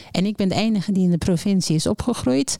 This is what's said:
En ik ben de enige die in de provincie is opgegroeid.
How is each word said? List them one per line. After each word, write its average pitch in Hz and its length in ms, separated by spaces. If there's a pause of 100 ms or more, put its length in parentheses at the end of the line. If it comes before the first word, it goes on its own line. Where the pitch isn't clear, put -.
(120)
En 175 140
ik 208 100
ben 196 140
de - 60
enige 208 360
die 185 120
in 175 80
de 170 60
provincie 180 580
is 160 120
opgegroeid. 254 720